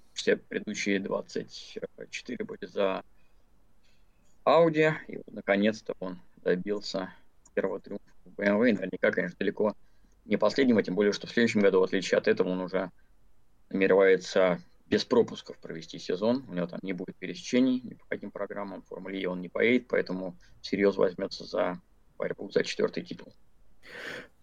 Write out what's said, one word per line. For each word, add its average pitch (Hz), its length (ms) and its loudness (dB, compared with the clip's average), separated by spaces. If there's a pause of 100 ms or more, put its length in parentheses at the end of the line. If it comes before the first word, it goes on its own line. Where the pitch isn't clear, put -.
(120)
все - 240 0
предыдущие 101 640 -4
двадцать - 800 -8 (320)
четыре 113 340 -10
были - 220 -12
за 95 360 -2 (1400)
Audi, 156 460 6 (160)
и - 80 -10
вот - 160 -14
наконец-то 202 680 0
он 90 200 -8 (260)
добился 92 680 -2 (420)
первого 98 260 -2
триумфа - 240 -12 (220)
в 90 80 -20
Б 101 100 -4
М 101 140 4
В. 113 60 4
И 123 80 6
наверняка, 95 400 0
конечно, 87 260 -4
далеко 104 360 -2 (520)
не 104 100 2
последнего, 120 460 4
тем - 120 -4
более, 104 200 4
что - 120 -8
в - 40 -12
следующем 117 320 2
году, 95 180 6
в 92 40 4
отличие 95 340 0
от - 100 2
этого, 104 220 2
он 92 100 -2
уже 92 300 -4 (800)
намеревается 95 880 4 (260)
без - 180 0
пропусков - 540 0
провести 82 400 -14
сезон. 110 500 -2
У 90 60 -10
него 87 120 -2
там 90 160 -12
не 92 120 -6
будет 92 220 -10
пересечений 123 680 0
ни - 100 -14
по - 140 -20
каким - 220 -16
программам, 101 520 -10
в - 60 -20
Формуле 95 320 -10
Е 95 80 -4
он 90 140 -6
не 90 60 -10
поедет, 117 400 2
поэтому 92 480 -2 (260)
всерьёз 98 340 2
возьмётся 95 480 0
за 92 340 -2 (400)
борьбу - 320 -6
за - 140 2
четвёртый - 380 -2
титул. - 300 -14 (1120)